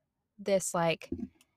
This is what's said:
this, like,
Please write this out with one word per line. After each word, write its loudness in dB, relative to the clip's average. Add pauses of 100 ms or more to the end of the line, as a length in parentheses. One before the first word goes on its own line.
(380)
this, 0
like, 2 (480)